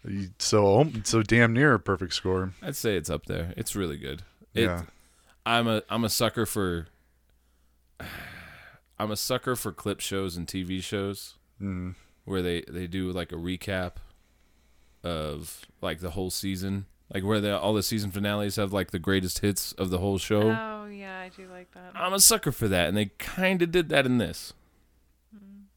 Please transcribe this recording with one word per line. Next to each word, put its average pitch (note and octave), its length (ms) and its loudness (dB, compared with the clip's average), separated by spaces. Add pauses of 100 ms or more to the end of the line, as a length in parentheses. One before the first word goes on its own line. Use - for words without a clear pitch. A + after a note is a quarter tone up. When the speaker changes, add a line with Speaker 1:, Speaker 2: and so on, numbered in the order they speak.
Speaker 1:
You, G2 300 -6
so, G#2 440 6
um, B2+ 220 2
so A2+ 200 4
damn A2+ 300 6
near C3+ 200 6
a G#2 60 4
perfect F#2 340 -2
score. F#2 480 0
Speaker 2:
I'd D3 140 -8
say G#2+ 200 0
it's E2 140 -2
up D2 160 -4
there. F2 320 -4
It's - 180 -6
really E2 220 -2
good. C#2+ 240 -10 (320)
It, A#2 120 2
Speaker 1:
Yeah. F2 180 -2 (600)
Speaker 2:
I'm A#2 220 4
a, A2 220 2
I'm A#2 140 0
a G#2+ 60 0
sucker A2 360 2
for, F2 420 -2 (1120)
<sighs> - 1000 -18
I'm G#2+ 120 0
a G#2 40 0
sucker B2+ 400 0
for G#2 160 -4
clip - 300 -4
shows F#2+ 360 -2
and E2+ 100 -6
T F#2+ 160 -4
V F#2 180 -4
shows G2 540 -6 (260)
Speaker 1:
Mm. F2+ 340 -6 (300)
Speaker 2:
where F#2+ 160 -2
they, F2 260 0
they F2+ 180 -6
do, F2+ 280 -2
like, F2 180 -4
a F2 40 -8
recap F2+ 580 -4 (1120)
of, D#2 580 -6 (200)
like, F2 200 -4
the F2+ 100 -6
whole F#2 180 -4
season. G2 560 -4 (280)
Like, F#2+ 100 -2
where G#2+ 160 2
the, G2+ 180 0
all G2 160 2
the G#2 100 2
season G#2 280 -2
finales G#2 460 -2
have, G2 160 -2
like, F#2+ 180 0
the F2+ 80 -4
greatest F#2 400 2
hits G#2 340 0
of F#2 160 -4
the F2+ 100 0
whole G2 180 0
show. G#2+ 340 4
Speaker 3:
Oh, G#3+ 360 -6
yeah, G3 340 -12
I F#3 80 -12
do F#3 180 -20
like F3+ 240 -20
that. F3+ 240 -20
Speaker 2:
I'm F3+ 180 -2
a G3 60 2
sucker F#3 320 6
for A2+ 160 -2
that, F2 220 4
and G2+ 80 0
they G#2 220 0
kinda F#3 480 0
did E3 220 2
that C#3+ 160 4
in B2 120 2
this. E2+ 360 -4 (800)
Speaker 3:
Mm. G3+ 300 -20 (140)